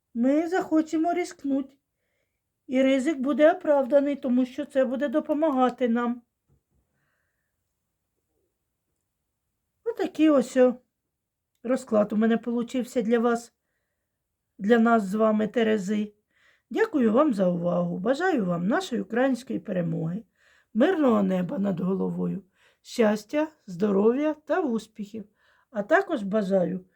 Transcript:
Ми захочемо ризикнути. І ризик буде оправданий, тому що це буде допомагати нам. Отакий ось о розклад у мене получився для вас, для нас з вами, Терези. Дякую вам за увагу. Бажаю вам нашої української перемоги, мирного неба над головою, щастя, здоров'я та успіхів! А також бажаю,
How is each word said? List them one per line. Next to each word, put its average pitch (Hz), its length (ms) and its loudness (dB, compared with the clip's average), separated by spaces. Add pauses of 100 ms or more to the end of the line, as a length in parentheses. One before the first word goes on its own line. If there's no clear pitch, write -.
(140)
Ми 277 340 2
захочемо 330 680 0
ризикнути. 285 640 -4 (920)
І 262 140 0
ризик 269 380 2
буде 285 320 4
оправданий, 285 640 2
тому 254 300 0
що 277 200 -8
це 262 200 0
буде 262 220 -4
допомагати 277 840 0
нам. 240 320 -2 (3500)
Отакий 370 460 0
ось 269 280 2
о 254 180 6 (880)
розклад 226 500 0
у 208 40 0
мене 226 200 2
получився 240 640 -4
для 226 180 0
вас, 233 340 -2 (1040)
для 220 220 4
нас 226 240 4
з 190 120 -4
вами, 214 320 2
Терези. 214 680 -2 (560)
Дякую 294 440 0
вам 277 200 4
за 190 140 0
увагу. 175 500 -2
Бажаю 269 480 0
вам 175 220 -2
нашої 254 340 -2
української 233 580 -2
перемоги, 170 640 -4 (500)
мирного 262 500 2
неба 185 360 -2
над 196 200 -2
головою, 180 640 -4 (380)
щастя, 220 640 -2 (200)
здоров'я 214 680 0
та 302 280 -4
успіхів! 220 640 -8 (500)
А 202 80 -4
також 311 400 0
бажаю, 185 640 0 (100)